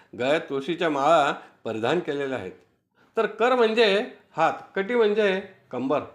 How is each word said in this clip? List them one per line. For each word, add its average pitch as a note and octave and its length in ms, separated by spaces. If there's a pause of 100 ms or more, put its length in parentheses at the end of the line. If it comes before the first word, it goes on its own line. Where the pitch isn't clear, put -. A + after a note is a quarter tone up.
(200)
गळ्यात C#3+ 220
तुळशीच्या D#3+ 480
माळा D3 440 (300)
परिधान A#2 360
केलेल्या C#3+ 380
आहेत. F#2+ 140 (680)
तर A3 80
कर A3+ 300
म्हणजे A3+ 560 (200)
हात, D#3 220 (220)
कटी G3 200
म्हणजे G#3 480 (280)
कंबर. C3+ 280 (160)